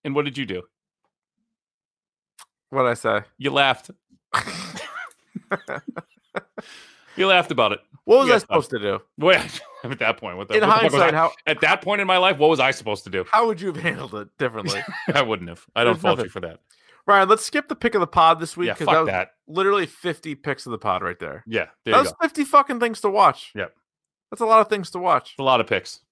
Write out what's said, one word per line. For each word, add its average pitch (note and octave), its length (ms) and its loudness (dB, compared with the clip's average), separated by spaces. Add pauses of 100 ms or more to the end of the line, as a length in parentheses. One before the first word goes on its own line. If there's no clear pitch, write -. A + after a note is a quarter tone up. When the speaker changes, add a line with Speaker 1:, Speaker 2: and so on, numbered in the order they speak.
Speaker 1:
And C#3 100 -6
what D3 80 0
did C#3 140 -8
you C3+ 80 -6
do? F2+ 160 -8 (2000)
Speaker 2:
What'd C3 200 0
I A#2+ 40 0
say? G#2+ 320 -2 (120)
Speaker 1:
You C3+ 140 -4
laughed. C3+ 400 0 (420)
Speaker 2:
<laughs> - 60 0 (2750)
Speaker 1:
You F#3+ 120 0
laughed F3+ 240 2
about A2+ 220 2
it. - 60 -6 (260)
Speaker 2:
What A#3 140 8
was C4 100 4
I B3 40 8
Speaker 1:
Yes, G#3 80 4
Speaker 2:
supposed E3 280 -2
to A#2+ 100 -6
do? G2+ 200 -2 (180)
Speaker 1:
Well, D3+ 260 4 (220)
<laughs> - 180 -20
at B2+ 160 -10
that - 180 0
point, F#2 200 -12
what G2+ 100 -10
the, - 80 -4
Speaker 2:
In G#3+ 60 4
Speaker 1:
what - 60 2
the G#3+ 60 4
fuck A3 100 4
was C#3+ 100 2
Speaker 2:
hindsight, D#3+ 200 4
Speaker 1:
I, D#3 40 0
Speaker 2:
how E3 140 2 (140)
Speaker 1:
at D3+ 160 -2
that F#3 200 2
point G3+ 200 -2
in F#3+ 60 -2
my F#3 100 4
life, F#3 200 2
what D3+ 120 6
was D3+ 120 2
I C3 100 4
supposed G#2+ 340 -6
to G2+ 40 -16
do? F#2 200 -4
Speaker 2:
How A3+ 180 4
would G3+ 120 -4
you F#3+ 80 -8
have E3 80 -6
handled C#3 400 -6
it G#2 220 -10
differently? A2+ 440 -4 (140)
Speaker 1:
<laughs> - 180 -6
I C#3+ 80 2
wouldn't G2+ 280 -4
have. - 160 -18 (100)
I A#2 80 2
don't A#2 120 4
Speaker 2:
There's D#3+ 60 -12
Speaker 1:
fault - 180 0
Speaker 2:
nothing. G#2+ 80 -4
Speaker 1:
you - 40 -16
for G2 100 -12
that. E2 180 -12 (460)
Speaker 2:
Ryan, G3 220 4
let's A3 180 4
skip D4 220 -4
the D4 80 -6
pick - 200 -2
of G3+ 60 2
the E3+ 60 0
pod E3 320 4
this D#3+ 160 -10
week E3+ 120 -4
Speaker 1:
Yeah, G2+ 80 -4
Speaker 2:
'cause D#3 100 -6
Speaker 1:
fuck - 100 4
Speaker 2:
that D#3+ 60 4
was D#3+ 80 0
Speaker 1:
that. F#2+ 220 -4 (160)
Speaker 2:
literally F#3+ 400 0
fifty D#3+ 480 -10
picks C3+ 300 -8
of B2 60 -10
the A2 60 -8
pod F#2 240 -2
right F2+ 180 -6
there. D2+ 280 -12
Speaker 1:
Yeah, A2 180 -2 (180)
there A2+ 100 0
Speaker 2:
That A#3 40 6
Speaker 1:
you C#4 60 4
Speaker 2:
was - 80 -4
Speaker 1:
go. - 100 -20
Speaker 2:
fifty D4+ 240 -4
fucking C#4 340 2
things A#3 220 -2
to G#3 80 0
watch. F#3+ 460 2
Speaker 1:
Yep. F#2+ 200 -8 (560)
Speaker 2:
That's G#3+ 100 -10
a A3+ 40 -2
lot A3 160 6
of G#3+ 80 0
things G3+ 220 -4
to F3+ 80 -10
watch. F3 320 0
Speaker 1:
It's - 80 -18
a C#3 40 -6
lot C3 160 4
of A2 80 0
picks. - 340 -4 (100)